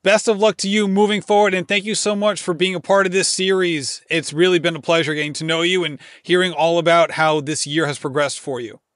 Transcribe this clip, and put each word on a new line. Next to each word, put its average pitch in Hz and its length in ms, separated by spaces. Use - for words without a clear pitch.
Best 208 240
of 208 100
luck 214 200
to 190 100
you 208 180
moving 202 360
forward, 208 320
and 180 120
thank 202 200
you 220 80
so 208 200
much 202 280
for 185 100
being 185 220
a 170 60
part 196 260
of 180 60
this 185 140
series. 180 840
It's 160 240
really 175 240
been 165 180
a 143 60
pleasure 160 320
getting 147 200
to 160 100
know 165 180
you 180 220
and 147 140
hearing 180 300
all 165 260
about 165 340
how 156 280
this 143 260
year 147 200
has 143 120
progressed 143 400
for 131 220
you. 110 200